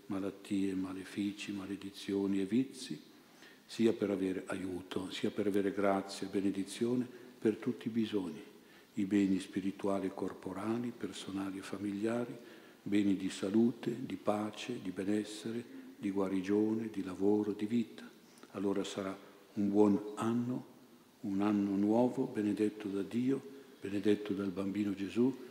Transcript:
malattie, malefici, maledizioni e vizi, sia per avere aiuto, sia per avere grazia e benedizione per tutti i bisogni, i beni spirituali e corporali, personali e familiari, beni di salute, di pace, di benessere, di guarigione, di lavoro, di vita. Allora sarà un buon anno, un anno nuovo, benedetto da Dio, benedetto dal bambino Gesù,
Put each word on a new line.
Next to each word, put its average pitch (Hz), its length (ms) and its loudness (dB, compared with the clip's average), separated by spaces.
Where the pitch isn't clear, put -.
malattie, 98 680 -2
malefici, 95 760 -4
maledizioni 98 920 -2
e 95 40 0
vizi, 113 540 -2
sia 110 300 4
per 101 160 0
avere 92 380 0
aiuto, 92 640 -4
sia - 180 -2
per 101 160 -2
avere 98 260 4
grazia 98 540 0
e 95 60 -8
benedizione 104 760 0
per 107 180 2
tutti - 300 -4
i 110 40 0
bisogni, 104 640 -2
i 101 80 0
beni 98 340 4
spirituali 98 680 -2
e 92 60 -4
corporali, 107 800 -4
personali 98 640 -6
e - 20 -8
familiari, 104 760 -2
beni 101 340 4
di 92 140 -2
salute, 107 760 2
di 95 100 -6
pace, 107 680 -2
di 92 80 -6
benessere, 107 760 -2
di 101 140 -4
guarigione, 98 800 2
di 98 140 -6
lavoro, 101 480 2
di 104 140 -2
vita. 113 440 -2
Allora 98 320 0
sarà 95 320 -4
un 101 160 2
buon 101 300 8
anno, 120 500 0
un 98 200 0
anno 101 340 4
nuovo, 120 500 4
benedetto 104 640 0
da 98 160 -2
Dio, 123 360 0
benedetto 101 540 2
dal 98 160 0
bambino 98 460 0
Gesù, 98 400 2